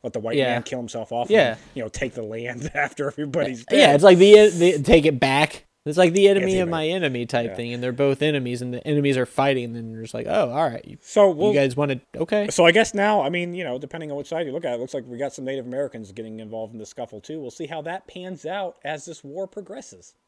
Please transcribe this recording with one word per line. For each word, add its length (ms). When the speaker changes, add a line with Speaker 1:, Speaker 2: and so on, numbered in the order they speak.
Speaker 1:
let 100
the 60
white 180
Speaker 2:
Yeah. 160
Speaker 1:
man 100
kill 140
himself 340
off 200
Speaker 2:
Yeah. 220
Speaker 1:
and, 60
you 80
know, 80
take 240
the 80
land 500
<laughs> 40
after 320
everybody's 640
Speaker 2:
Yeah, 160
Speaker 1:
dead. 80
Speaker 2:
it's 80
like 160
the, 300
the, 340
take 240
it 120
back. 460
It's 120
like 160
the 140
enemy 320
Speaker 1:
Anti-American. 80
Speaker 2:
of 20
my 200
enemy 360
type 220
Speaker 1:
Yeah. 80
Speaker 2:
thing, 180
and 80
they're 100
both 300
enemies, 400
and 100
the 140
enemies 320
are 80
fighting, 400
and 100
then 160
you're 120
just 100
like, 160
"Oh, 220
all 180
right, 160
you, 160
Speaker 1:
So 280
Speaker 2:
you 60
Speaker 1:
we'll 180
Speaker 2:
guys 220
wanna, 260
okay." 340
Speaker 1:
So 140
I 60
guess 220
now, 280
I 80
mean, 260
you 80
know, 160
depending 320
on 60
which 100
side 180
you 60
look 140
at, 100
it 40
looks 140
like 140
we 100
got 160
some 120
Native 200
Americans 460
getting 300
involved 320
in 60
the 60
scuffle, 360
too. 180
We'll 100
see 160
how 180
that 240
pans 380
out 380
as 220
this 180
war 240
progresses. 680